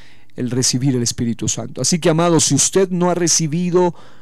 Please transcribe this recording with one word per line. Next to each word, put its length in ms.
el 160
recibir 460
el 60
Espíritu 440
Santo. 320
Así 200
que, 100
amados, 340
si 120
usted 340
no 200
ha 60
recibido 800